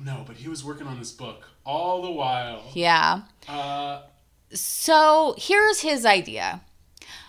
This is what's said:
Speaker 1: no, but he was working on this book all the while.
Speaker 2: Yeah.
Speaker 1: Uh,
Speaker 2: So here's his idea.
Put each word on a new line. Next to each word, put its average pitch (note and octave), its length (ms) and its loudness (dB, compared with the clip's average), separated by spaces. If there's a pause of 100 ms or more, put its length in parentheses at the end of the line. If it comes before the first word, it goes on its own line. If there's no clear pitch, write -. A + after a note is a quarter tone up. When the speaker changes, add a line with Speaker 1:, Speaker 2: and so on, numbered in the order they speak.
Speaker 1:
no, C3+ 200 -10
but A#2 120 -18
he D#3 100 -16
was D3+ 160 -10
working D3 240 -12
on C3 120 -10
this A2+ 120 -14
book - 380 -16 (160)
all F3 360 -2
the F3+ 100 -6
while. B2 520 -4 (100)
Speaker 2:
Yeah. E3+ 480 4 (280)
Speaker 1:
Uh, C#3+ 520 -8 (520)
Speaker 2:
So D#4 840 4
here's G#4 440 2
his C#4+ 240 0
idea. F3 560 0 (680)